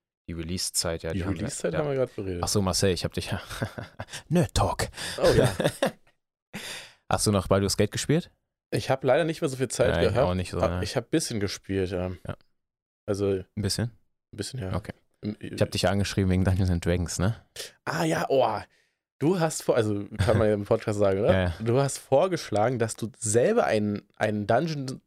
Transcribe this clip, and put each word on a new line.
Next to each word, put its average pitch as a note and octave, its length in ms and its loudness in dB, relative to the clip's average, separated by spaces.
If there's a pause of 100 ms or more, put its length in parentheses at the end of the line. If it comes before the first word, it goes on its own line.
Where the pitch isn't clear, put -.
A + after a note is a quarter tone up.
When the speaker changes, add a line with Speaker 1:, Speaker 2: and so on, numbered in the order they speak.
(280)
Speaker 1:
Die F2 60 -8
Release-Zeit, E2 680 -4
ja, E2 100 -4
Speaker 2:
Die F#2+ 60 -2
Speaker 1:
die F2 60 -2
haben G2 100 -2
wir, E2 60 -10
Speaker 2:
Release-Zeit - 320 -4
Speaker 1:
ja. E3+ 60 0
Speaker 2:
haben D3 100 -2
wir C#3 60 -2
grad B2+ 200 -2
beredet. F#2 280 -4
Speaker 1:
Ach - 60 -2
so, G#2 120 2
Marcel, F#2 320 2
ich F2 120 -4
hab - 80 -6
dich - 180 -6
ja. F#2 80 -4 (460)
<laughs> - 440 -14
Nerd D#3+ 260 2
Talk. - 320 0 (340)
Speaker 2:
Oh E3+ 120 6
ja. - 220 4
Speaker 1:
<laughs> - 1600 -6
Hast - 140 0
du G#2+ 60 2
noch G2 160 0
Baldur's G2 300 2
Gate G#2 140 2
gespielt? D3 400 -2 (400)
Speaker 2:
Ich - 180 -4
hab C3+ 140 0
leider C#3+ 200 4
nicht D#3+ 180 -2
mehr D#3 80 -2
so C3 60 -6
viel B2+ 140 -2
Zeit G#2 260 2
Speaker 1:
Ja, E2+ 60 2
ich F2+ 120 4
Speaker 2:
gehabt. A2+ 140 2
Speaker 1:
auch F2+ 60 0
nicht F#2 180 -2
so, F2 100 -2
Speaker 2:
Hab, E2+ 100 2
Speaker 1:
ne? F2+ 120 -2
Speaker 2:
ich - 140 -6
hab A#2+ 120 -4
bisschen B2+ 300 0
gespielt, F#2+ 520 -2
ja. F#2 200 -4 (160)
Speaker 1:
Ja. - 80 -8 (720)
Speaker 2:
Also G2+ 200 0
Speaker 1:
Ein F#2+ 180 0 (160)
bisschen? G2+ 300 -2 (420)
Speaker 2:
ein G2+ 40 -14
bisschen, A#2+ 220 -8
ja. F#2 160 -4
Speaker 1:
Okay. - 180 -6 (280)
Speaker 2:
Im, G#2 180 -6
Speaker 1:
Ich - 220 -6
hab - 100 0
dich - 120 -2
ja F2+ 60 4
angeschrieben G2 400 0
wegen F#2 140 4
Dungeons F#2 260 2
and E2+ 160 0
Dragons, F2 340 0
ne? F#2+ 160 0 (500)
Speaker 2:
Ah D#3+ 180 -2
ja, D#3+ 260 0
oh. A#2 300 2 (600)
Du E3+ 200 2
hast D#3+ 240 -2
vor, - 120 2
also G#2+ 300 0 (120)
kann G2+ 200 4
man G#2+ 100 4
ja G#2+ 60 4
im G2+ 120 0
Podcast G#2+ 340 0
sagen, G2 220 4
oder? C#3+ 100 4
Speaker 1:
<laughs> - 20 6
Ja, F#3+ 120 4
ja. E2 160 -2
Speaker 2:
Du A#2 180 2
hast C#3 180 0
vorgeschlagen, C3+ 800 0
dass A2 180 -2
du A2 220 -8
selber B2+ 460 2
einen, G#2 400 0 (140)
einen G#2+ 280 0
Dungeon C3 600 0